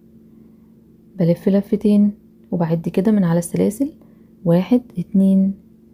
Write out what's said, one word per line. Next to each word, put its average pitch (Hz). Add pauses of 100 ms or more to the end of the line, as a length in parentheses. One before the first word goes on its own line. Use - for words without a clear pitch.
(1160)
بلف 170
لفتين 208 (400)
وبعد 170
كده 190
من 202
على 170
السلاسل 196 (540)
واحد، 185 (160)
اتنين، 190 (400)